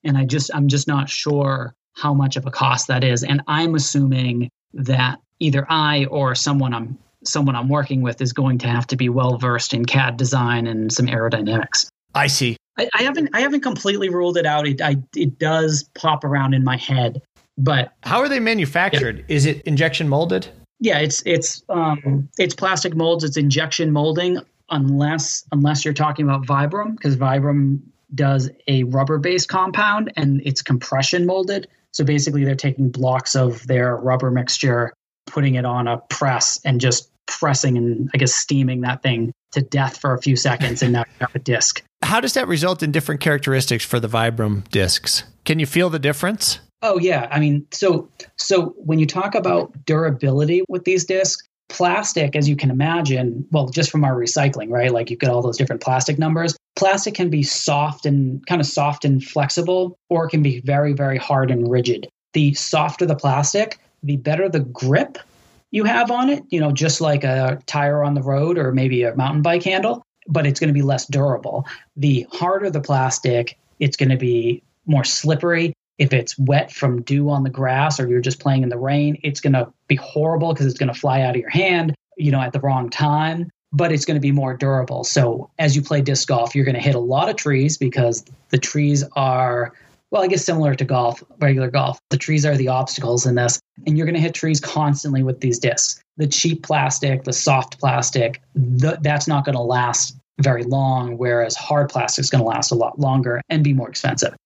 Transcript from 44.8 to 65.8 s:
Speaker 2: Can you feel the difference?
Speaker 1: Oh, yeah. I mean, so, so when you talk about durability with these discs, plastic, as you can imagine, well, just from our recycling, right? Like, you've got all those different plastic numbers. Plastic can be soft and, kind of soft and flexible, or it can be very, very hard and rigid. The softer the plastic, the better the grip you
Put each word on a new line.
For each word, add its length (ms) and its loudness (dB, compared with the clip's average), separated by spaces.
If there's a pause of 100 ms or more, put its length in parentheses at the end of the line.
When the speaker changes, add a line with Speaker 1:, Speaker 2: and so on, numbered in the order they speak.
Speaker 2:
Can 160 0
you 60 0
feel 220 2
the 120 -2
difference? 580 -2 (240)
Speaker 1:
Oh, 160 2
yeah. 320 0
I 100 0
mean, 320 2
so, 360 0 (280)
so 400 0
when 220 0
you 80 4
talk 280 -4
about 380 0 (140)
durability 840 2
with 160 -6
these 200 2
discs, 420 -2 (240)
plastic, 640 0
as 120 2
you 80 2
can 140 2
imagine, 800 0
well, 180 0
just 220 -2
from 140 2
our 100 2
recycling, 560 -2
right? 220 2
Like, 180 -2
you've 100 -8
got 100 2
all 100 2
those 160 -2
different 260 -2
plastic 360 0
numbers. 380 0 (200)
Plastic 380 0
can 160 0
be 120 2
soft 600 -2
and, 420 0
kind 140 0
of 60 0
soft 380 -2
and 200 2
flexible, 720 -2 (140)
or 160 2
it 40 -6
can 120 2
be 180 0
very, 320 2
very 240 0
hard 340 0
and 200 2
rigid. 360 0 (280)
The 200 4
softer 520 -2
the 100 0
plastic, 600 0 (240)
the 140 -2
better 340 0
the 100 0
grip 560 0 (540)
you 140 0